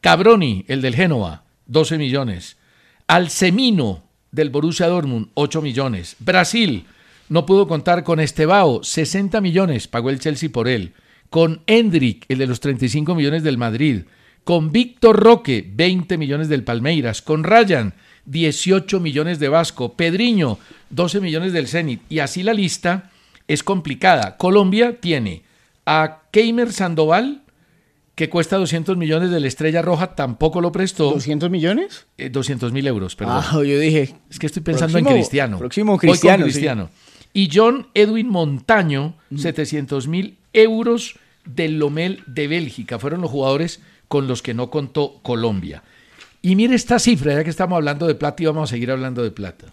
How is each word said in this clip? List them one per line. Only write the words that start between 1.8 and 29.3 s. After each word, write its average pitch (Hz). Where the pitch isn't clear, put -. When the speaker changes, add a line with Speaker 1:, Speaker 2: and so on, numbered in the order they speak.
Speaker 1:
millones. 127
Alcemino, 175
del 147
Borussia 156
Dortmund, 139
ocho 147
millones. 127
Brasil 175
no 160
pudo 190
contar 170
con 165
Estevao, 156
sesenta 196
millones 175
pagó 120
el 135
Chelsea 151
por 120
él. 101
Con 160
Endrick, 180
el 131
de 135
los 123
treinta 135
y 123
cinco 151
millones 156
del 139
Madrid. 117
Con 160
Víctor 233
Roque, 175
veinte 180
millones 151
del 135
Palmeiras. 117
Con 156
Ryan, 180
dieciocho 180
millones 160
de 143
Vasco. 139
Pedriño, 175
doce 175
millones 175
del 143
Zenit. 151
Y 156
así 147
la 220
lista 185
es 151
complicada. 160
Colombia 202
tiene 117
a 156
Keimer 233
Sandoval, 175
que 156
cuesta 170
doscientos 170
millones 165